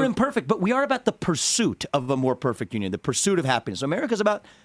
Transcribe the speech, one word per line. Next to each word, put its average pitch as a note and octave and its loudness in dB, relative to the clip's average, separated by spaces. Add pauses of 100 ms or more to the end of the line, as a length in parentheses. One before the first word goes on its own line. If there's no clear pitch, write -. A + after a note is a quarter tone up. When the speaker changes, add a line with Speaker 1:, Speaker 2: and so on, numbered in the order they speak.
Speaker 1:
ideals - 4
Speaker 2:
imperfect, B3 0
but G#3 0
we F#3+ 2
are C4 2
about C4 -2
the A3 4
pursuit - 0
of C3 0
a C#3 2
more C3 2
perfect A#2 -2
union, G2+ -2
the G2 -4
pursuit F3+ 0
of D3 -2
happiness. A2+ 0
America's G3+ -2
about G#3 0 (200)